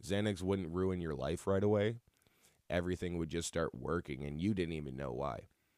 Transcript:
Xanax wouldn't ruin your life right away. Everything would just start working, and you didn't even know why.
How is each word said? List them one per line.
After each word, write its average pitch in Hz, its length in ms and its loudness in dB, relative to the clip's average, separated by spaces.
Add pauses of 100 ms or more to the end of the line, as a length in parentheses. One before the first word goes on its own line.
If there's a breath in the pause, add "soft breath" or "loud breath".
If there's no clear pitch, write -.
Xanax 98 380 0
wouldn't 92 320 0
ruin 92 260 2
your 80 140 -2
life 69 320 -2
right 98 180 4
away. 104 320 4 (720 soft breath)
Everything 87 480 0
would 82 140 -2
just 85 180 -2
start - 260 -2
working, 69 500 -2
and 73 140 -4
you 98 140 2
didn't 85 220 0
even 73 200 -6
know 65 180 -4
why. 65 360 -4 (300)